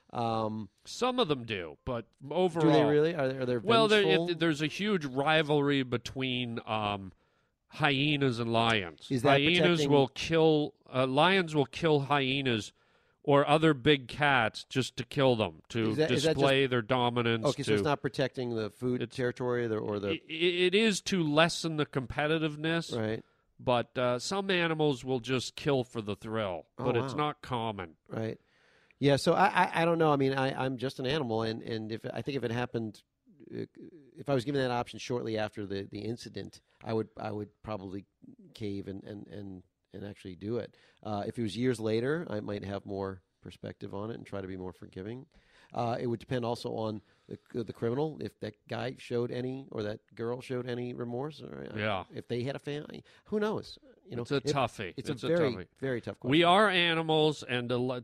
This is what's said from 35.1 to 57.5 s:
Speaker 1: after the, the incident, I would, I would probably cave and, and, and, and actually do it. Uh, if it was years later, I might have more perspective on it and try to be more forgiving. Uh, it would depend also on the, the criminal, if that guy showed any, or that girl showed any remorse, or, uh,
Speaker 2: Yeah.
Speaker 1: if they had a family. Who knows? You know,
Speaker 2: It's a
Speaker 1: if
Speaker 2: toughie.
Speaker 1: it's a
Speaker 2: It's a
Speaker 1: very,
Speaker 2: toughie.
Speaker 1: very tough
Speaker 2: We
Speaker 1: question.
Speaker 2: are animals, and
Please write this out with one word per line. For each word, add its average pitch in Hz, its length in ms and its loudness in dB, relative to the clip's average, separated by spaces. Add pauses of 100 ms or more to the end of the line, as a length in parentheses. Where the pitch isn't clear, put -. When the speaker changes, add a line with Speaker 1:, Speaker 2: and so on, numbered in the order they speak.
Speaker 1:
after 107 280 -4
the, 98 260 -6
the 107 80 -10
incident, 104 640 -10 (220)
I 113 100 -4
would, 110 240 -2
I 110 140 -8
would 104 180 -8 (140)
probably 98 420 -8 (480)
cave 98 340 -8
and, 98 160 -10
and, 104 240 -14
and, 95 360 -14 (300)
and 98 120 -12
actually 98 300 -14
do 101 220 -6
it. - 180 -10 (280)
Uh, 104 240 -4
if 110 100 -8
it 120 40 -4
was 101 160 -4
years 123 220 0
later, 117 500 0
I 104 120 -4
might 104 240 -6
have 98 200 -6
more 95 360 -6 (200)
perspective 101 520 -14
on 104 180 -8
it 113 60 -10
and 110 80 -14
try 101 160 -10
to 95 60 -8
be 95 100 -10
more 92 160 -10
forgiving. 107 520 -12 (480)
Uh, 120 260 -2
it 127 80 -4
would 117 120 -2
depend 123 240 -4
also 120 280 -4
on 110 280 -4 (280)
the, - 360 -8
the 95 100 -10
criminal, 139 480 -2
if - 180 -10
that 107 160 -8 (120)
guy 120 300 -6
showed 120 340 -2
any, 131 400 -6
or 110 120 -4
that 107 160 -6 (160)
girl 120 260 -6
showed 123 260 -6
any 123 280 -4
remorse, 127 480 -8
or, 67 280 -12
uh, 104 60 -8
Speaker 2:
Yeah. 104 340 -2
Speaker 1:
if 120 160 -12
they 120 140 -2
had 139 140 -4
a 143 40 -8
family. 147 440 -10 (220)
Who 214 140 -2
knows? 202 380 -4 (320)
You 127 60 -10
know, 120 80 -4
Speaker 2:
It's 117 80 -6
a 143 60 2
Speaker 1:
if 135 80 -2
Speaker 2:
toughie. 117 520 -2
Speaker 1:
it's - 120 -10
a - 20 -2
Speaker 2:
It's 120 120 -6
a 131 40 -4
Speaker 1:
very, 160 260 2
Speaker 2:
toughie. 90 140 -10 (120)
Speaker 1:
very 127 220 -2
tough 101 220 -8
Speaker 2:
We 135 160 4
Speaker 1:
question. 170 60 6
Speaker 2:
are 196 240 6
animals, 160 800 2
and 123 220 -2